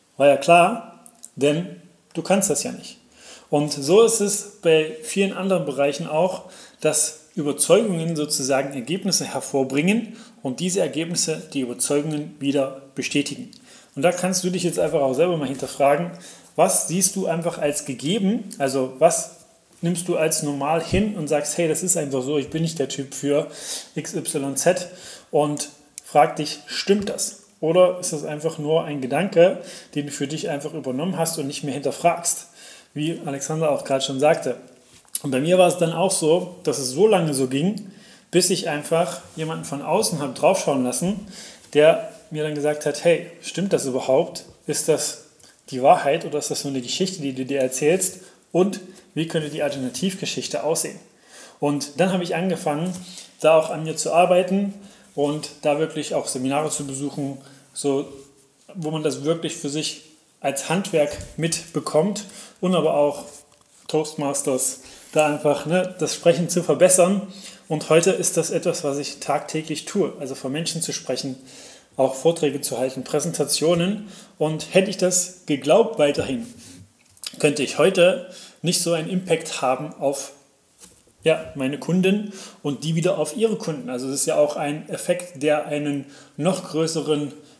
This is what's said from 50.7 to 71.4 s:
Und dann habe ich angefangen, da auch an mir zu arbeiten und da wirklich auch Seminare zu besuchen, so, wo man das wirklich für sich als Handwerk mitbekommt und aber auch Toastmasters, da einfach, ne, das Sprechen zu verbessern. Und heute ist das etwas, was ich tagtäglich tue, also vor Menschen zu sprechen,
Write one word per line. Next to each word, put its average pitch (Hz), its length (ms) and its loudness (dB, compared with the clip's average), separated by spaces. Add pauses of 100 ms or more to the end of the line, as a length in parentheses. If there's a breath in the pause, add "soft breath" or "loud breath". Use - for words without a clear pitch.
Und 147 400 -2
dann 185 120 4
habe 180 100 0
ich 170 120 -4
angefangen, 165 580 -2 (480 loud breath)
da 160 180 8
auch 156 120 2
an 156 140 -4
mir 156 120 -4
zu 160 160 -2
arbeiten 180 640 4 (400 loud breath)
und 147 360 -2 (120)
da 147 160 2
wirklich 156 360 -2
auch 131 140 -2
Seminare 139 420 0
zu 147 160 -4
besuchen, 139 520 -6 (340 loud breath)
so, 143 340 0 (680)
wo 156 160 -6
man 156 120 -4
das 139 220 -2
wirklich 165 320 -2
für 147 140 -6
sich 156 320 -6 (380)
als - 280 -2
Handwerk 160 480 0 (200)
mitbekommt 160 880 -2 (360 loud breath)
und 185 140 2
aber 151 200 2
auch 147 300 2 (640)
Toastmasters, 147 920 -2 (320 loud breath)
da 151 140 4
einfach, 147 400 0
ne, 180 320 0
das 151 160 -2
Sprechen 170 340 4
zu 175 140 0
verbessern. 175 600 6 (460 loud breath)
Und 160 200 -4
heute 165 220 6
ist 165 260 0
das 165 140 0
etwas, 175 340 -2
was 143 140 -2
ich 143 220 -8
tagtäglich 156 640 -4
tue, 170 340 0
also 135 140 -8
vor 131 160 -8
Menschen 160 320 -4
zu 143 100 -4
sprechen, 127 440 -6 (600 loud breath)